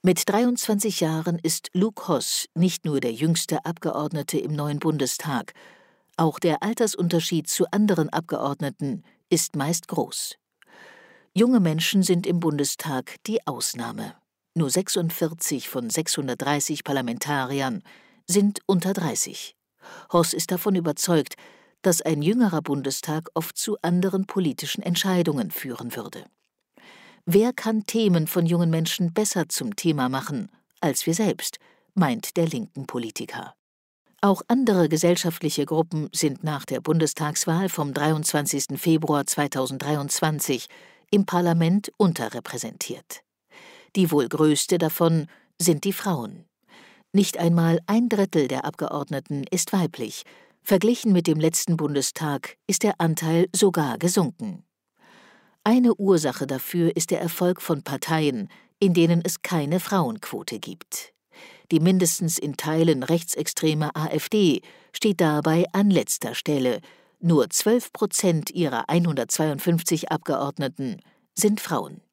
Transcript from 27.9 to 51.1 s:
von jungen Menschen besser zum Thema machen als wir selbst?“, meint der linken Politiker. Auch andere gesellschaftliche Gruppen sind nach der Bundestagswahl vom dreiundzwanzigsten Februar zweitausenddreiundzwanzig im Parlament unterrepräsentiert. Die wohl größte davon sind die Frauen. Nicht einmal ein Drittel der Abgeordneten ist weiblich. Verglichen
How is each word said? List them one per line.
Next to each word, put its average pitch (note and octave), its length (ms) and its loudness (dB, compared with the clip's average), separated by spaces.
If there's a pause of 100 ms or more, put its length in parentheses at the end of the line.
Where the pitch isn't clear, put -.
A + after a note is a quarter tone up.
von E3+ 220 0
jungen E3+ 240 2
Menschen E3 420 -2
besser F3+ 340 -2
zum A2+ 280 -6
Thema D3 340 0
machen C3 400 -6 (300)
als D3 260 -2
wir E3 80 0
selbst?“, - 460 -2 (340)
meint C#3 420 0
der E3 120 2
linken C3+ 400 -8
Politiker. - 640 -10 (680)
Auch G3 260 2
andere G#3+ 420 4
gesellschaftliche E3 760 0
Gruppen D#3+ 440 -2
sind C#3 320 -2
nach D3+ 220 -4
der C3 160 -6
Bundestagswahl D#3+ 880 0
vom D3 240 -4
dreiundzwanzigsten D3 840 -2
Februar D#3 480 2
zweitausenddreiundzwanzig C#3+ 1400 -2 (460)
im G3+ 160 4
Parlament F3 720 2
unterrepräsentiert. - 1200 -4 (720)
Die F3+ 140 4
wohl D3 180 2
größte D3+ 520 2
davon E3 480 2 (340)
sind E3 220 2
die G3 100 -2
Frauen. C3+ 520 -6 (680)
Nicht F#3+ 240 2
einmal E3+ 480 4
ein A3+ 240 2
Drittel F#3+ 380 2
der C3 180 -4
Abgeordneten C#3+ 840 -6
ist - 220 -2
weiblich. D3 500 -2 (400)
Verglichen G#3+ 500 2